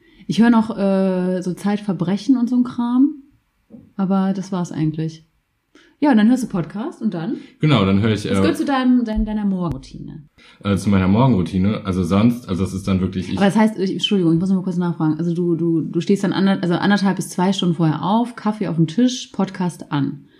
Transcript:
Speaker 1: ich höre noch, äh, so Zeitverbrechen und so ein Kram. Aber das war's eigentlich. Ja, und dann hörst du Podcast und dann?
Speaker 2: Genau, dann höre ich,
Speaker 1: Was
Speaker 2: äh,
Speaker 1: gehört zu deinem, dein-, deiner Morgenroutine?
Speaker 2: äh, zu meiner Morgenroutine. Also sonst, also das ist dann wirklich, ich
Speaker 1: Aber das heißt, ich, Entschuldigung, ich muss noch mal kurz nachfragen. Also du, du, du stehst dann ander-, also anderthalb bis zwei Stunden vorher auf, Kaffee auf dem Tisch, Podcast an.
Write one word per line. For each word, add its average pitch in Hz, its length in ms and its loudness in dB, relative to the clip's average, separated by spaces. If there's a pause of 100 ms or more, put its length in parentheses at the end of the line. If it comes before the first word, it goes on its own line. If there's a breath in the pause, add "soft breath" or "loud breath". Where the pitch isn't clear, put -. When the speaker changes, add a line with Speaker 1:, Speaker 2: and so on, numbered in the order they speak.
(280 soft breath)
Speaker 1:
ich 180 140 -4
höre 240 80 6
noch, 220 280 2
äh, 185 640 0
so 180 120 -4
Zeitverbrechen 202 840 -2
und 233 120 0
so 254 80 0
ein 247 60 4
Kram. 247 520 0 (840)
Aber 190 360 0
das 185 180 -6
war's 175 200 -4
eigentlich. 156 540 -4 (720 soft breath)
Ja, 294 120 4
und 226 60 6
dann 214 120 4
hörst 254 140 2
du - 40 -6
Podcast 202 540 -8
und 214 120 -2
dann? 180 240 -6 (240 loud breath)
Speaker 2:
Genau, 131 240 4
dann 98 160 2
höre 113 100 2
ich, 101 140 -2
Speaker 1:
Was 98 120 -2
Speaker 2:
äh, 95 40 2
Speaker 1:
gehört 104 160 2
zu 320 80 -2
deinem, 254 400 2
dein-, 214 200 -2
deiner 214 200 -4
Morgenroutine? 165 760 -6 (400 soft breath)
Speaker 2:
äh, 101 120 2
zu 98 140 -2
meiner 95 180 4
Morgenroutine. 98 800 2
Also 92 180 -2
sonst, 104 460 2
also 92 140 -2
das 90 100 -4
ist 92 140 -6
dann 95 140 2
wirklich, 92 280 -4
ich 98 80 -4
Speaker 1:
Aber 196 80 2
das 196 100 2
heißt, 220 240 2
ich, 190 140 -2
Entschuldigung, 180 400 0
ich 165 60 2
muss 185 100 -2
noch 190 80 2
mal 180 60 -2
kurz 185 140 -4
nachfragen. 165 400 0
Also 170 160 -2
du, 175 220 0
du, 165 260 0
du 165 200 -4
stehst 196 220 0
dann 185 100 -2
ander-, 196 280 0
also 165 140 0
anderthalb 196 400 2
bis - 140 -6
zwei 190 240 0
Stunden 180 220 0
vorher 160 280 0
auf, 226 320 -2
Kaffee 214 320 -4
auf 170 80 -4
dem 160 120 2
Tisch, 247 460 -2
Podcast - 580 -6
an. 139 340 -4 (140 soft breath)